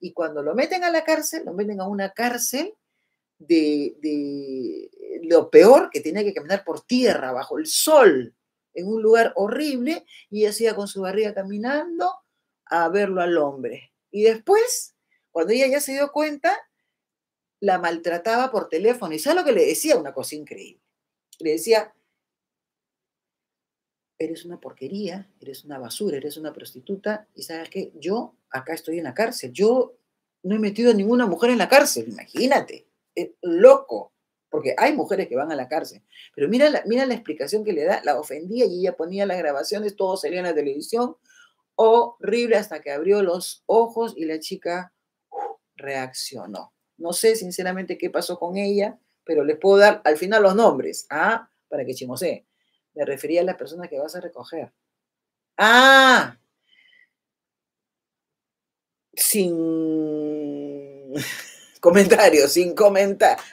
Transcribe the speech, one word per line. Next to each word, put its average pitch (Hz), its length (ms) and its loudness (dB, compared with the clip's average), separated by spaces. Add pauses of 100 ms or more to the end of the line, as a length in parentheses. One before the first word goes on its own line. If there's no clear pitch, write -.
y 180 120 -14
cuando 151 300 -6
lo 151 120 -4
meten 320 300 -2
a 349 60 0
la 320 140 -2
cárcel, 311 400 -4
lo - 100 -12
meten 202 260 -6
a 190 80 -6
una 196 240 -6
cárcel 247 640 -4 (640)
de, 151 600 0
de 139 920 -8 (340)
lo 160 260 4
peor, 226 400 10
que 147 100 -6
tenía 190 240 -4
que 202 100 -2
caminar 156 300 -4
por - 180 -8
tierra, 208 500 0
bajo 135 260 -6
el 160 80 -6
sol, 185 680 2 (400)
en 175 120 -10
un 220 160 -4
lugar 226 340 4
horrible, 262 680 -4 (260)
y 208 120 -2
ella 208 100 0
se 220 120 -4
iba 214 120 0
con 202 120 -6
su 196 140 -10
barriga 202 320 -4
caminando 285 760 -6 (560)
a 165 220 0
verlo 190 340 -2
al 175 160 0
hombre. 139 540 -6 (180)
Y 208 120 -2
después, 359 720 2 (360)
cuando 170 220 -2
ella 262 160 4
ya 277 120 0
se 277 120 -6
dio 277 200 -2
cuenta, 302 440 -2 (1040)
la 185 180 2
maltrataba 175 720 -2
por 190 180 -4
teléfono. 190 460 -2
¿Y 156 40 -6
sabe 302 220 0
lo 339 40 -6
que 285 80 2
le 165 140 4
decía? 254 300 0
Una 151 180 -6
cosa 131 220 -10
increíble. 104 460 -18 (580)
Le 160 120 -2
decía, 214 400 0 (2250)
"Eres 160 260 -8
una 175 160 -16
porquería, 190 680 -12 (120)
eres - 240 -18
una 147 140 -16
basura, 143 380 -8
eres 147 200 -10
una 156 160 -12
prostituta, 202 840 -10
y - 80 -18
¿sabes 165 280 -12
qué? - 240 -12
Yo 208 400 -6 (160)
acá 131 240 -8
estoy 160 240 -8
en 165 60 -8
la 131 100 -10
cárcel. 214 380 -4
Yo 226 420 2 (480)
no 185 120 -2
he 220 40 -2
metido 214 340 2
a - 20 2
ninguna 226 320 2
mujer 208 240 2
en 247 80 2
la 180 100 0
cárcel, 269 400 4
imagínate. - 800 -2 (280)
Es 170 160 -8 (120)
loco, 202 720 6 (380)
porque 147 280 -4
hay 285 160 2
mujeres 190 340 -4
que 120 80 -6
van 147 160 -4
a 147 40 -6
la 127 120 -8
cárcel". 151 340 -8 (320)
Pero 143 140 -2
mira 262 220 4
la, 277 160 -2
mira 247 200 0
la 247 80 -4
explicación 202 500 -6
que 208 80 -4
le 151 120 -2
da, 196 200 0
la 139 140 0
ofendía 180 480 -4
y 180 140 -6
ella 180 160 -2
ponía 190 300 -4
las 185 120 -4
grabaciones, 175 580 -6
todo 190 200 -2
salía 175 220 -6
en 180 80 -6
la 170 80 -2
televisión, 151 600 -4 (600)
horrible, 226 800 2
hasta 202 240 -4
que 143 120 -10
abrió 190 300 0
los 180 440 -4
ojos 226 500 0
y 160 80 -8
la 156 160 -6
chica, 180 520 -10 (380)
uf, - 280 -10 (180)
reaccionó. 131 960 -12 (260)
No 170 140 -8
sé, 220 240 2
sinceramente, 185 600 -8
qué 180 140 -6
pasó 170 280 -6
con 175 180 -8
ella, 202 420 -2 (260)
pero 151 200 0
les 151 140 0
puedo 196 200 6
dar 208 260 8
al - 120 4
final 208 260 2
los 190 140 4
nombres, 160 540 2
¿ah? 196 380 -2 (200)
Para 143 160 -6
que 127 100 -8
chismosee. 127 520 -8 (480)
Me 147 100 -4
refería 147 380 -2
a - 20 0
las 180 120 -4
personas 165 320 -14
que 143 100 -10
vas 156 180 -10
a 180 40 -10
recoger. 160 520 -14 (840)
¡Ah! 247 800 6 (2750)
Sin 151 2000 -4
<laughs> - 680 -12
comentarios, 180 720 6
sin 175 220 0
comentar. 196 640 4 (140)